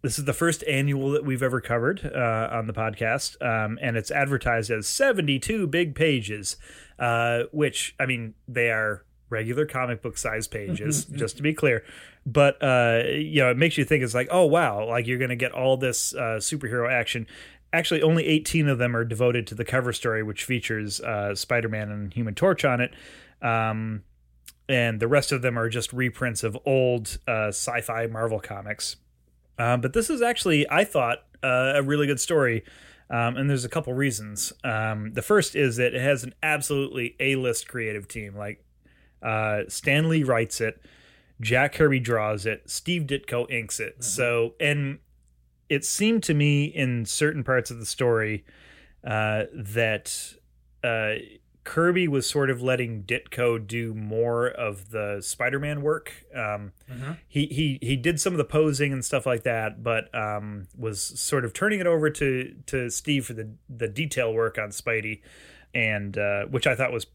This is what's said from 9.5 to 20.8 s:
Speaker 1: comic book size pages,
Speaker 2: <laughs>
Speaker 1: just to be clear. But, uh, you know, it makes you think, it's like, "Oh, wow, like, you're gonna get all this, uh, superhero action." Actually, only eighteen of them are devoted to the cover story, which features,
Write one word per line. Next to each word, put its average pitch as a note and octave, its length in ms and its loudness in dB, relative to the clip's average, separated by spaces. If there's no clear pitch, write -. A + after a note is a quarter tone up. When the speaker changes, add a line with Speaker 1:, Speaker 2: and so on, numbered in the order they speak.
Speaker 1:
comic B2 360 -4
book A2+ 140 -6
size A2 300 -4
pages, B2+ 580 -4
Speaker 2:
<laughs> - 80 -14
Speaker 1:
just B2+ 260 -4
to C#3 40 -8
be D3+ 100 2
clear. C3+ 300 2
But, C#3 380 4
uh, A#2+ 460 6
you D3+ 320 2
know, B2+ 100 6
it B2 60 4
makes D#3+ 220 4
you C#3+ 60 4
think, C3 200 2
it's A2 100 -4
like, B2 160 2
"Oh, F3+ 160 8
wow, C3 400 4
like, A#2 200 0
you're B2 120 0
gonna B2 180 0
get B2 160 -2
all C3 240 4
this, B2+ 380 -2
uh, A#2 240 -2
superhero B2 520 -2
action." A#2 360 0
Actually, E3 300 2
only D#3+ 240 4
eighteen D#3 420 4
of C3 100 2
them B2 160 2
are A#2 100 2
devoted A#2 440 2
to A2 80 -10
the A#2 80 -2
cover B2 280 0
story, A2 300 -2
which G#2+ 220 -6
features, G#2+ 560 -2